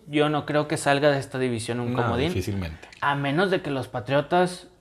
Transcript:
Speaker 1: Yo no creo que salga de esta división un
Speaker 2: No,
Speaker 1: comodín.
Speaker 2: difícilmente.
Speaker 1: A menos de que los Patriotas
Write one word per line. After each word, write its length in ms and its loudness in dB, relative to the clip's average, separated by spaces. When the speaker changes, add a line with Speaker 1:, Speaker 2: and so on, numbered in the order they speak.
Speaker 1:
Yo 220 2
no 160 0
creo 220 0
que 100 -2
salga 340 4
de 80 2
esta 200 -6
división 400 -2
un 140 -2
Speaker 2:
No, 100 0
Speaker 1:
comodín. 260 0
Speaker 2:
difícilmente. 580 -4
Speaker 1:
A 140 2
menos 360 0
de 100 0
que 100 -6
los 160 -4
Patriotas 800 0